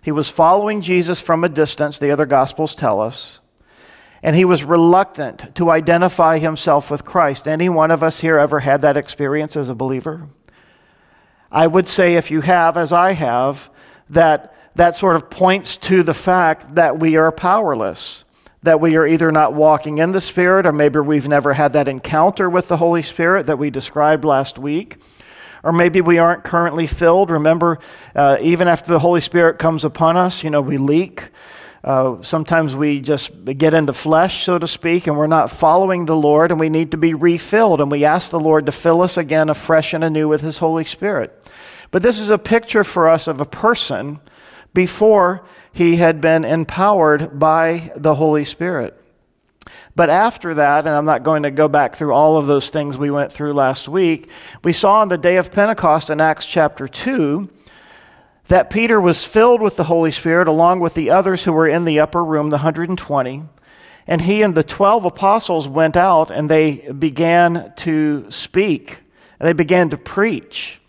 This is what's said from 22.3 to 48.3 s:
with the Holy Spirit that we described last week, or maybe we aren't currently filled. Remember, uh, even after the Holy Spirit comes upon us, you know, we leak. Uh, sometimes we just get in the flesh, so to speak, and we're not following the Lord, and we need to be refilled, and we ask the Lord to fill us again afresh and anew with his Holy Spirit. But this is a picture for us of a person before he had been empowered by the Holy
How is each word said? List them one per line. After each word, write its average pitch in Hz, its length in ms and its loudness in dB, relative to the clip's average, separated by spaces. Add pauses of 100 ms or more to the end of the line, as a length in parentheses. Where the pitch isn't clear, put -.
with 175 200 -2
the 170 80 0
Holy 170 260 0
Spirit 175 440 -2
that 147 120 -2
we 147 100 -2
described 147 540 -2
last 139 340 0
week, 147 400 -8 (640)
or 165 120 -2
maybe 175 260 2
we 170 180 4
aren't 170 280 0
currently 170 420 -2
filled. 175 440 2
Remember, 160 480 0 (360)
uh, 143 240 4
even 170 280 0
after 170 240 0
the 165 80 4
Holy 175 200 2
Spirit 165 400 0
comes 160 240 -2
upon 160 320 0
us, 180 280 -2
you 156 60 -6
know, 147 120 0
we 135 160 -4
leak. 151 460 -2 (600)
Uh, 131 380 0
sometimes 156 540 -2
we 143 260 -2
just 139 300 -4 (260)
get 156 160 2
in 160 120 2
the 143 80 -2
flesh, 160 520 -2
so 180 120 -2
to 170 100 -4
speak, 170 400 -4
and 147 100 -2
we're 151 100 -2
not 156 220 0
following 175 560 0
the 160 100 -2
Lord, 151 360 4
and 160 80 -2
we 160 100 0
need 160 220 -2
to 160 60 -6
be 165 160 0
refilled, 170 680 0
and 143 100 -2
we 147 140 0
ask 165 240 0
the 170 100 -4
Lord 156 280 2
to 143 40 -2
fill 170 300 0
us 180 160 -2
again 156 320 0
afresh 156 440 0
and 160 100 -4
anew 156 260 -2
with 151 120 0
his 151 180 -8
Holy 160 260 -2
Spirit. 190 480 -6 (580)
But 185 120 -2
this 220 160 2
is 208 100 -6
a 214 80 4
picture 226 480 0
for 165 240 2
us 165 180 2
of 143 140 -6
a 143 40 -4
person 147 760 -4 (540)
before 185 680 2 (300)
he 170 220 2
had 165 260 2
been 160 240 2
empowered 160 920 0
by 160 560 0
the 147 200 0
Holy 151 300 0